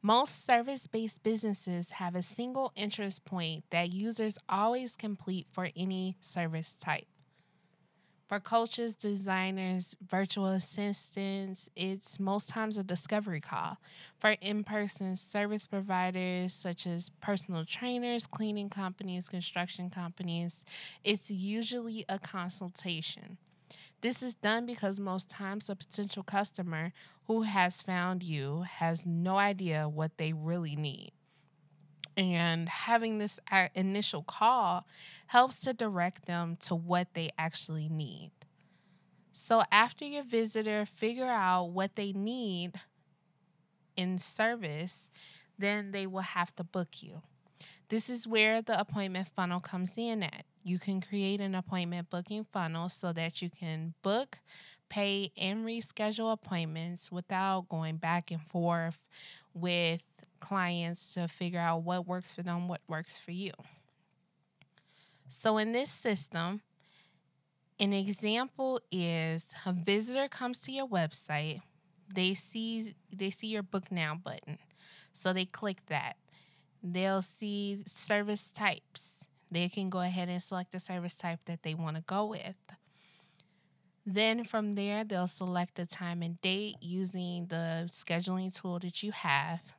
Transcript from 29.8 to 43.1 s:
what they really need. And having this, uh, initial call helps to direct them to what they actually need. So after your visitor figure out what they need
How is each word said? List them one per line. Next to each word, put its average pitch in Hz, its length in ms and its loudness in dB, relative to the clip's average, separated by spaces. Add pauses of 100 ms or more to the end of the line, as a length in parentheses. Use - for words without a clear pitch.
what 156 300 -2
they 160 140 0
really 160 440 -2
need. 151 340 -4 (1040)
And 170 520 4
having 226 500 2
this, 208 200 -2 (140)
uh, 190 220 6
initial 190 480 2
call 214 640 4 (400)
helps 254 340 8
to 262 120 0
direct 190 540 0
them 170 360 0
to - 120 0
what 175 400 2
they 165 240 -2
actually 156 500 -2
need. 156 440 -4 (1000)
So 226 380 6
after 233 340 6
your 285 200 -4
visitor 214 600 2
figure 240 420 0
out 185 380 4
what 190 280 0
they 202 180 -2
need 196 680 0 (1160)